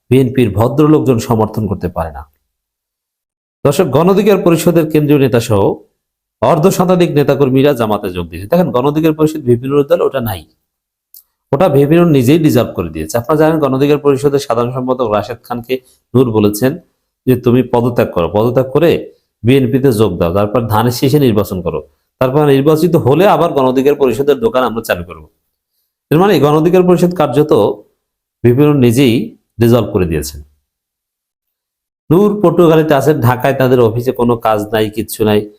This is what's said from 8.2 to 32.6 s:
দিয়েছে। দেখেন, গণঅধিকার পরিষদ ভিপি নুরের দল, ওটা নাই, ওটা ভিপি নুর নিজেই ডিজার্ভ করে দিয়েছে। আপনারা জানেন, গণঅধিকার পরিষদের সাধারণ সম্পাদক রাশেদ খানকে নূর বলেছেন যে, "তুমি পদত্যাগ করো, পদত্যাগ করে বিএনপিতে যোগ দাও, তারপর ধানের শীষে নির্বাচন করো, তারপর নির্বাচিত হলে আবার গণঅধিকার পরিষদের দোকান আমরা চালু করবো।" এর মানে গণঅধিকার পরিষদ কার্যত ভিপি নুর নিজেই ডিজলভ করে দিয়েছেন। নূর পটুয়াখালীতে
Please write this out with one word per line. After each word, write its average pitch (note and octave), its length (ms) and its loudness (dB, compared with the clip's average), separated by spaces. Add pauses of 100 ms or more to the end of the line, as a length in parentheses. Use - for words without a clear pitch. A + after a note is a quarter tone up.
দিয়েছে। F2 180 -12
দেখেন, E3+ 240 0
গণঅধিকার D3 420 0
পরিষদ D#3 280 -2
ভিপি A#2+ 260 0
নুরের C#3+ 180 0
দল, E3+ 160 0
ওটা C3+ 200 -2
নাই, G2 240 -6 (1040)
ওটা D#3+ 180 2
ভিপি C#3 260 2
নুর F3 120 4
নিজেই C#3 320 2
ডিজার্ভ A#2+ 360 0
করে F2 140 -6
দিয়েছে। D#2 280 -8
আপনারা D3 200 -2
জানেন, D#3 220 2
গণঅধিকার C#3+ 380 0
পরিষদের C#3 420 0
সাধারণ A#2+ 320 -4
সম্পাদক B2+ 400 -4
রাশেদ G2+ 320 -4
খানকে A#2+ 360 -8 (360)
নূর B2+ 160 2
বলেছেন G#2+ 460 0 (480)
যে, B2 160 0
"তুমি B2 220 2
পদত্যাগ A#2+ 480 -2
করো, E2 220 -2
পদত্যাগ B2 380 -2
করে - 420 0 (300)
বিএনপিতে B2 480 2
যোগ G2+ 260 0
দাও, E2+ 160 -2
তারপর G#2+ 340 -2
ধানের A2+ 240 0
শীষে C#3 280 0
নির্বাচন G2+ 420 0
করো, D#2+ 260 -8 (320)
তারপর C3+ 260 0
নির্বাচিত D#3 500 2
হলে D3+ 320 2
আবার E3 260 0
গণঅধিকার C3+ 420 0
পরিষদের C#3 440 0
দোকান A#2 240 -2
আমরা A2+ 200 -4
চালু F2+ 200 -4
করবো।" D#2+ 240 -18 (840)
এর C#3+ 60 2
মানে F#3+ 220 2
গণঅধিকার D#3+ 440 2
পরিষদ F3 300 2
কার্যত C#3+ 400 0 (880)
ভিপি B2 180 4
নুর D3 140 4
নিজেই B2+ 600 2 (220)
ডিজলভ A#2 340 2
করে F#2 120 0
দিয়েছেন। D2 380 -6 (1700)
নূর G#3 300 2
পটুয়াখালীতে D#3+ 520 2